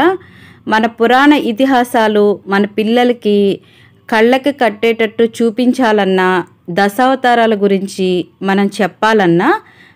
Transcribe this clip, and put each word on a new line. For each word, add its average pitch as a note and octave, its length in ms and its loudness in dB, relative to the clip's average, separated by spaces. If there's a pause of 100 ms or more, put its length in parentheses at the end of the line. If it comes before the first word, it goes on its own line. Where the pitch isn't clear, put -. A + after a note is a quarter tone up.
(680)
మన A3 180 0
పురాణ B3 480 2
ఇతిహాసాలు A3+ 1120 0
మన G3 180 0
పిల్లలకి G#3+ 960 0 (480)
కళ్ళకి B3+ 420 0
కట్టేటట్టు A3+ 720 -2
చూపించాలన్నా, G#3+ 1200 0 (220)
దశావతారాల A#3 840 0
గురించి F#3+ 720 -2 (140)
మనం G3 280 0 (120)
చెప్పాలన్నా, G#3 800 0 (340)